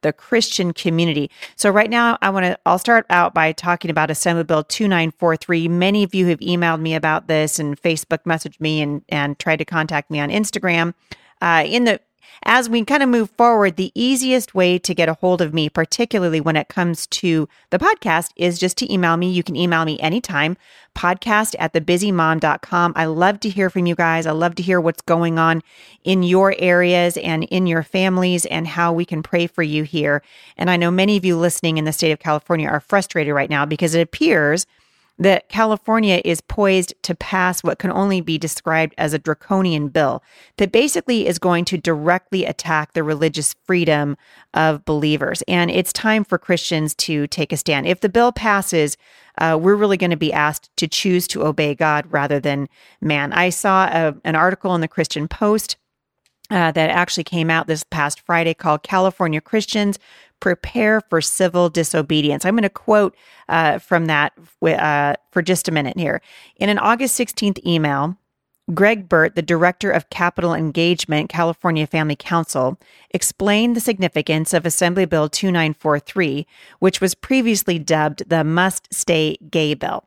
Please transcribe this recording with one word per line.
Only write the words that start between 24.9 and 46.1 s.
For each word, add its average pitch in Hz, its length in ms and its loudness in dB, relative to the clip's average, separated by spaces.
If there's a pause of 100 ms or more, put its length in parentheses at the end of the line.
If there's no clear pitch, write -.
going 165 360 0
on 165 240 2 (420)
in 185 180 2
your 185 360 4
areas 175 580 2
and 160 280 -4
in 185 220 0
your 165 160 0
families 185 640 0
and 165 220 -4
how 170 240 0
we 170 120 0
can 160 180 -4
pray 170 260 0
for - 160 -2
you 151 180 -2
here. 147 400 -2 (340)
And 175 140 0
I 180 60 2
know 170 160 2
many 196 240 2
of 185 80 0
you 175 120 4
listening 165 400 0
in 156 100 0
the 156 60 -2
state 156 200 0
of 151 80 -4
California 156 480 -2
are 151 120 -2
frustrated 160 540 -2
right 139 160 0
now 147 160 0
because 156 300 0
it 170 40 4
appears 170 640 2 (560)
that 185 280 2
California 214 760 2
is 170 160 0
poised 190 600 0
to - 100 -6
pass 180 520 -2
what - 160 -2
can 185 100 -2
only 190 300 0
be 160 180 -4
described 160 580 -2
as 151 160 -2
a 156 60 -2
draconian 160 680 -2
bill 131 340 0 (360)
that 202 120 0
basically 247 560 2
is 170 140 -2
going 175 240 2
to 185 120 -4
directly 170 680 -2
attack 156 480 -4
the 165 100 -2
religious 151 640 -2
freedom 151 520 0 (380)
of 156 300 0
believers. 151 640 -2
And 175 240 0
it's 180 200 0
time 220 300 0